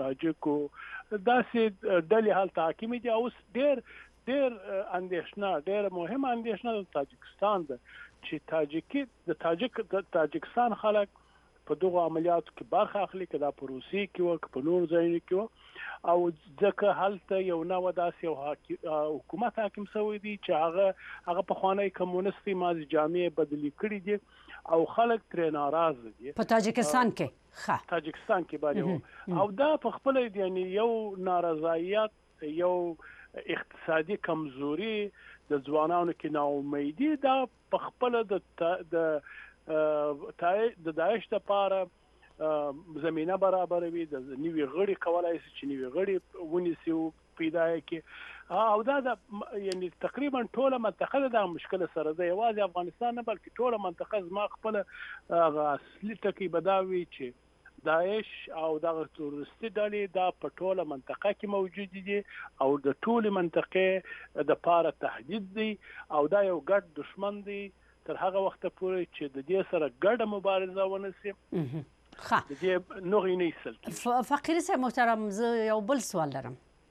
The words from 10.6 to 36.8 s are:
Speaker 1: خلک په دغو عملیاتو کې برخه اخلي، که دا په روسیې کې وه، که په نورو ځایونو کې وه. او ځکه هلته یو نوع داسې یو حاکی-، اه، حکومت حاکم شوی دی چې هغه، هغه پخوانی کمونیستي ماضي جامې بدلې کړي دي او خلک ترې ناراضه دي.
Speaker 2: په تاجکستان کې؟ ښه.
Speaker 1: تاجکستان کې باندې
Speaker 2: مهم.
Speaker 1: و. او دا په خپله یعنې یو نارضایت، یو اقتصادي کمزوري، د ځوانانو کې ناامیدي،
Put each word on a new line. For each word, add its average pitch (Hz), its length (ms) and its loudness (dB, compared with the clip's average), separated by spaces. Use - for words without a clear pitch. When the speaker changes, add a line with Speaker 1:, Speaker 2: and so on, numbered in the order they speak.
Speaker 1:
خلک 208 260 2
په 151 140 0
دغو 180 240 4
عملیاتو 165 500 2
کې - 80 -14
برخه 202 320 2
اخلي، 190 180 -8
که 165 180 -6
دا 147 140 2
په 139 140 -10
روسیې 180 420 -4
کې 175 140 -4
وه، 170 160 2
که - 100 -12
په 131 140 -2
نورو 175 260 4
ځایونو 170 340 4
کې 185 120 2
وه. 226 80 -2
او 175 200 4
ځکه 196 400 4
هلته 196 340 -2
یو 170 100 0
نوع 185 200 0
داسې 175 320 -2
یو 160 200 -2
حاکی-، 147 440 -6
اه، 151 200 0
حکومت 208 420 -4
حاکم 208 340 -4
شوی 214 260 -2
دی 208 260 -8
چې 180 60 -2
هغه، 165 360 4
هغه 175 140 0
پخوانی 196 380 2
کمونیستي 185 540 -2
ماضي 170 300 0
جامې 165 440 2
بدلې 147 340 0
کړي 208 240 -2
دي 208 120 0
او 165 120 6
خلک 233 360 2
ترې 170 160 0
ناراضه 143 600 0
دي. 202 120 -10
Speaker 2:
په 220 120 -2
تاجکستان 226 680 4
کې؟ 156 160 -2
ښه. 165 140 0
Speaker 1:
تاجکستان 165 560 -2
کې 151 140 -8
باندې 151 200 0
Speaker 2:
مهم. 170 180 -2
Speaker 1:
و. 175 120 0
او 202 120 2
دا 285 240 4
په 247 220 -4
خپله 269 220 2
یعنې 190 440 -2
یو 220 360 0
نارضایت، 170 800 0
یو 175 320 0
اقتصادي - 840 -2
کمزوري، 156 720 -2
د 147 40 2
ځوانانو 160 440 2
کې 156 260 -6
ناامیدي، 143 800 0